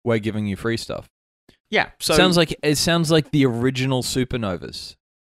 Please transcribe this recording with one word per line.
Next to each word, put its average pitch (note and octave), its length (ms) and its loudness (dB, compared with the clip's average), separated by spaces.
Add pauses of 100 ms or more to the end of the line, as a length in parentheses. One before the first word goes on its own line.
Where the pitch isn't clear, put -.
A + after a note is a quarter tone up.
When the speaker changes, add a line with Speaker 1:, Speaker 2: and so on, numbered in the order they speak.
Speaker 1:
"We're A#2 160 0
giving G#2+ 280 -4
you G2 80 -4
free A2+ 220 -4
stuff." - 320 -10 (640)
Speaker 2:
Yeah, G#3+ 180 -2 (100)
so E3 160 0
Speaker 1:
Sounds F3+ 200 6
like, E3 280 2
it D3 140 2
sounds E3+ 340 2
like D#3 200 4
the C#3 140 4
original B2+ 560 0
Supernovas A2+ 920 -6 (320)